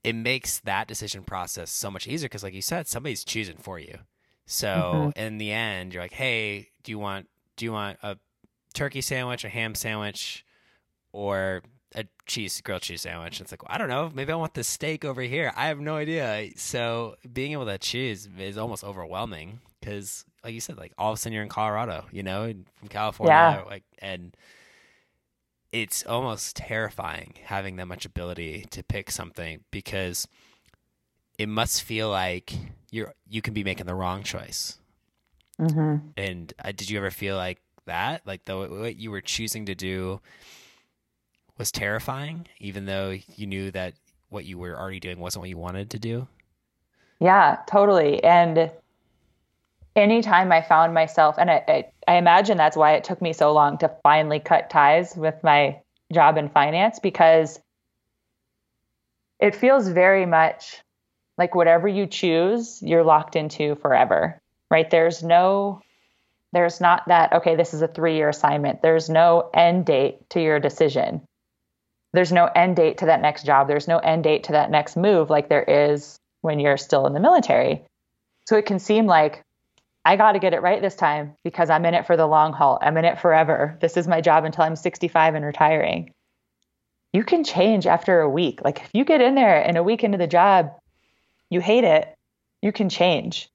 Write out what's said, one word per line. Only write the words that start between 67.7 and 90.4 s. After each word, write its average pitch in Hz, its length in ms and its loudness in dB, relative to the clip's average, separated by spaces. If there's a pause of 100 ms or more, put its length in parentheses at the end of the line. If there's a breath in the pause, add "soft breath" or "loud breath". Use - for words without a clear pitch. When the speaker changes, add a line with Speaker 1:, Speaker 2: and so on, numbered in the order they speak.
Speaker 2:
is 151 80 -4
a 160 60 2
three-year 160 420 0
assignment." 147 520 -2
There's 160 280 2
no 170 440 4
end 170 320 4
date 139 460 0
to 170 100 -2
your 151 180 2
decision. 143 640 -2 (880)
There's 175 220 2
no 175 140 6
end 175 280 4
date 160 220 2
to 175 80 -4
that 156 160 4
next 151 240 -2
job. 139 240 4
There's 147 180 0
no 165 120 2
end 160 260 0
date 156 200 2
to 170 80 -6
that 151 180 2
next 151 260 0
move 170 320 2
like 147 180 2
there 147 160 2
is 147 540 0 (240)
when 151 180 -2
you're 143 180 2
still 139 300 0
in 139 60 0
the 147 80 -2
military. 151 600 2 (680)
So 220 80 4
it 208 80 2
can 196 140 -2
seem 214 260 2
like, 156 360 4 (600)
"I 185 140 6
gotta 208 220 6
get 180 140 2
it 135 80 -2
right 185 200 2
this 190 160 -4
time 147 380 -2 (100)
because 165 240 0
I'm 165 160 4
in 170 80 4
it 170 120 0
for 170 120 4
the 160 100 4
long 156 240 4
haul. 139 300 2
I'm 156 160 2
in 160 80 2
it 170 140 2
forever. 160 600 2
This 165 160 -2
is 170 140 0
my 185 100 2
job 160 240 4
until 156 220 0
I'm 160 100 -2
sixty-five 160 600 0
and 147 100 -4
retiring." 147 640 0 (1040)
You 208 100 0
can 330 220 0
change 190 420 2
after 175 320 4
a 151 100 2
week. 147 320 -2
Like, - 200 -2
if - 120 -20
you 254 120 2
get 311 160 4
in 262 140 4
there 202 300 6
and 170 120 0
a 170 60 2
week 220 200 0
into 202 140 0
the 175 100 0
job, 175 440 4 (800)